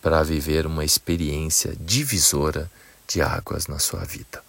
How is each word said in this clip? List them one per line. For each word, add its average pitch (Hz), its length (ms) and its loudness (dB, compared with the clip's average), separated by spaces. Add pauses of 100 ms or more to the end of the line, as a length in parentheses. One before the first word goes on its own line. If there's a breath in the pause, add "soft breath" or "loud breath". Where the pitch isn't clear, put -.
pra 80 200 4
viver 78 460 0
uma 78 180 -2
experiência 78 920 0
divisora 80 880 2 (380 loud breath)
de 82 140 0
águas - 460 -2
na 73 120 -8
sua - 240 -2
vida. - 460 -14